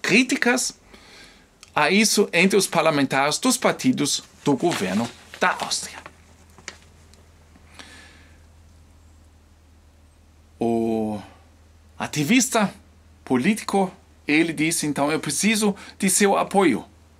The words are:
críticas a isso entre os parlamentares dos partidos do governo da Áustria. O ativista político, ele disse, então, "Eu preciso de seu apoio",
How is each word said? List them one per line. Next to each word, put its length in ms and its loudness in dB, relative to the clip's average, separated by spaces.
críticas 760 0
a 160 0
isso 440 2
entre 240 4
os 100 2
parlamentares 720 0
dos 200 0
partidos 640 0
do 120 2
governo 540 -2
da 220 2
Áustria. 420 -8
O 600 -2
ativista 720 0
político, 680 0
ele 280 0
disse, 320 -2
então, 260 -2
"Eu 80 -2
preciso 560 0
de 100 0
seu 280 2
apoio", 480 2